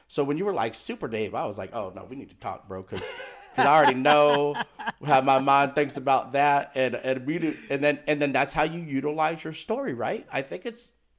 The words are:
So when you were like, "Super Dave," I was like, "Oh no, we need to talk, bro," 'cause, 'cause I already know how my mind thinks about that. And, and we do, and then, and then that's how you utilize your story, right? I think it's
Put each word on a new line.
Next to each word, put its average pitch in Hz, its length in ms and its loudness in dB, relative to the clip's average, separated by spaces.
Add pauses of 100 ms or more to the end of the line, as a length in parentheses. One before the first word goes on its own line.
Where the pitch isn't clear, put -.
So - 160 -2
when 147 140 -2
you 185 80 -2
were 196 80 -2
like, 113 200 -2
"Super 233 340 -10
Dave," 107 260 -4
I 147 120 -4
was 101 120 -8
like, 95 160 -12
"Oh 101 200 -8
no, 95 100 -14
we 113 120 -16
need 123 140 -16
to - 60 -20
talk, - 320 -12
bro," 95 140 -10
'cause, 95 180 -10 (540)
'cause 247 120 4
I 147 100 8
already 143 180 6
know 147 600 4 (480)
how 139 160 6
my 135 180 4
mind 139 360 4
thinks 147 240 0
about 131 340 0
that. 143 420 2
And, 127 220 0
and 131 300 -4
we 156 120 -4
do, 160 160 -2 (160)
and 139 140 -2
then, 147 220 2
and 151 140 0
then 143 120 0
that's 139 220 0
how 156 80 0
you 165 180 -4
utilize 156 640 -4
your 160 80 -8
story, 233 400 -6
right? 127 400 -6
I 135 100 -2
think 175 220 -12
it's - 280 -14 (260)